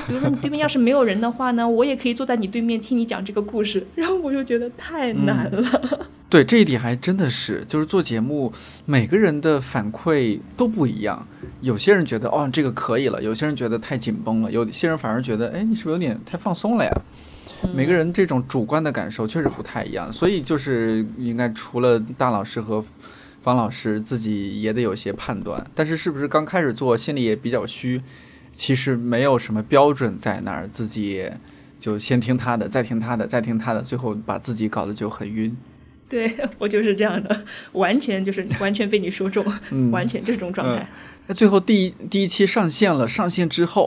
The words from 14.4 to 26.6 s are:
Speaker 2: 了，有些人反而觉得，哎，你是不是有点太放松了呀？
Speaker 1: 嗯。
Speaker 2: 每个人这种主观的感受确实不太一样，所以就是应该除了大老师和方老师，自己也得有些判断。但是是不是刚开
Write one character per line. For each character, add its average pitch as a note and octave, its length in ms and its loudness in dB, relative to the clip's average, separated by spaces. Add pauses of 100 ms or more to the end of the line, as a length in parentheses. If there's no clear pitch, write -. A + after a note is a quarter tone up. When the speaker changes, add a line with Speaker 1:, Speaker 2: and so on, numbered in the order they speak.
Speaker 2:
了， G#2+ 100 -2
有 A2+ 180 0
些 - 160 -2
人 D#3+ 100 0
反 A2+ 140 -4
而 A#2 100 0
觉 B2 160 -2
得， A2+ 120 -2
哎， F3+ 160 -4
你 A3+ 100 2
是 A3 80 -2
不 D#3 80 -4
是 D#3+ 40 0
有 F3 40 0
点 C3+ 260 -2
太 F3 140 -8
放 F3+ 160 -2
松 A3 220 0
了 E3+ 80 2
呀？ - 80 0 (720)
Speaker 1:
嗯。 F#3 100 -2
Speaker 2:
每 C3 100 2
个 E3 80 4
人 E3+ 200 4
这 F#3+ 120 4
种 C3 220 2
主 B2+ 160 0
观 D3 180 0
的 D3+ 120 0
感 G2+ 180 -4
受 A2 160 -4
确 D#3 160 -2
实 - 60 2
不 - 120 -4
太 - 240 -8
一 - 60 -8
样， F#2+ 220 -6
所 E3+ 160 2
以 G3 120 2
就 D3 160 0
是 A2+ 480 0 (120)
应 A#2+ 200 -4
该 A#2+ 120 0
除 A#2+ 320 -6
了 B2 180 6 (180)
大 B2+ 140 2
老 G#2 140 0
师 - 160 -6
和 G#2+ 240 -2 (580)
方 B2+ 140 2
老 A2+ 120 2
师， G#2+ 320 -2
自 A2+ 160 -4
己 G#2 460 -4
也 A2 100 0
得 A#2+ 100 0
有 G2 120 0
些 G2 180 -4
判 - 280 -6
断。 - 340 -8
但 D#3 100 0
是 D#3+ 120 -2
是 E3 120 -4
不 C#3+ 120 -4
是 C#3+ 80 -2
刚 D#3 160 2
开 F3+ 160 -2